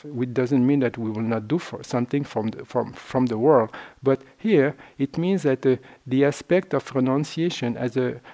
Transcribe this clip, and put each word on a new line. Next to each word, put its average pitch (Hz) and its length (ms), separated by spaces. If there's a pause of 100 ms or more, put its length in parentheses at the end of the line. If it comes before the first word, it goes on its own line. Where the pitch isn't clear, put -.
It 127 300
doesn't 127 320
mean 143 140
that 120 180
we 113 120
will 110 240
not 107 140
do 156 100
for - 240
something 131 420
from 214 240
the, - 160
from, 117 280
from 127 340
the 117 120
world. 123 320 (320)
But 135 180 (160)
here, 147 380 (240)
it 139 180
means 180 260
that, 131 220
uh, 131 120 (300)
the 131 180
aspect 170 500
of - 200
renunciation 135 840
has 123 200
a, 123 240 (140)